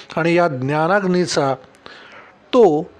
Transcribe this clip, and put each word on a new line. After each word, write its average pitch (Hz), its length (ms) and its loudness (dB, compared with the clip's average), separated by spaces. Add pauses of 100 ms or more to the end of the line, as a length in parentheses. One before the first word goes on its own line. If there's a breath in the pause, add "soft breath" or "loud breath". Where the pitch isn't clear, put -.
(160 loud breath)
आणि 170 180 0
या 175 140 2
ज्ञानाग्नीचा 160 1040 -2 (1000 loud breath)
तो 175 360 2 (100)